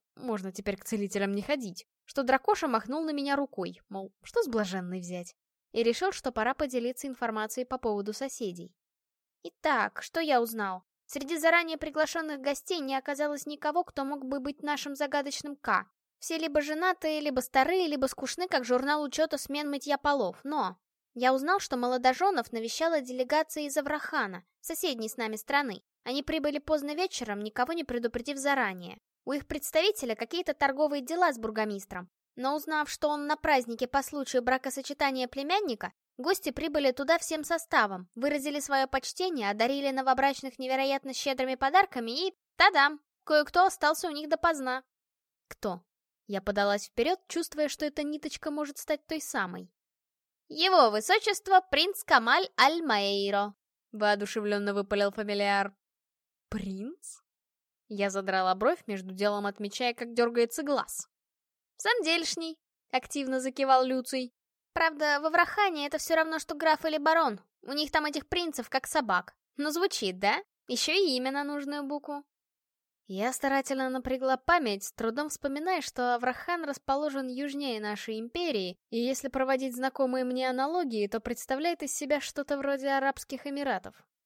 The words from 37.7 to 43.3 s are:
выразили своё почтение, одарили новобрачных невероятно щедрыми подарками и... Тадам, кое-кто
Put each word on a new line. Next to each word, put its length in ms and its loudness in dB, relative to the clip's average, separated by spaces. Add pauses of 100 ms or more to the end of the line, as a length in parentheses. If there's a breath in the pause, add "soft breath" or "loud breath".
выразили 460 0
своё 260 2
почтение, 640 -2
одарили 400 0
новобрачных 680 0
невероятно 560 -2
щедрыми 400 -2
подарками 760 2
и... 60 -6 (220)
Тадам, 440 6 (240)
кое-кто 400 6